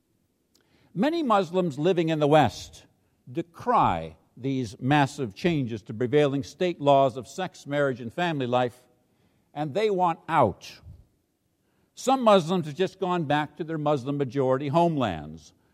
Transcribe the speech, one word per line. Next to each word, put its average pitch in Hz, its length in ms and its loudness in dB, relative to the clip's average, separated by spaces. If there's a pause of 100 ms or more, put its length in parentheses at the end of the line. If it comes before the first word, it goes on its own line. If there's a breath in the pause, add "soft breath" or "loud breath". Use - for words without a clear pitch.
(960 soft breath)
Many 311 260 0
Muslims 185 560 0
living 165 320 2
in 156 100 0
the 147 80 4
West - 580 2 (460)
decry 117 840 -2 (220)
these 127 420 -6
massive 135 560 0
changes 135 480 -2
to 113 100 -12
prevailing 135 480 2
state - 380 -6
laws 135 380 4
of 123 100 -12
sex, - 400 -12
marriage, 139 320 -2
and 117 120 -10
family 156 360 -4
life, 123 340 0 (720)
and 147 200 -8
they 214 160 0
want 180 280 0 (120)
out. 135 420 0 (1200)
Some 262 300 -2
Muslims 185 420 4
have 147 100 -10
just 180 240 -4
gone 180 260 -2
back 147 320 -2
to 170 80 -8
their 160 120 -6
Muslim 143 400 -2
majority 135 520 0
homelands, 120 840 -2 (200)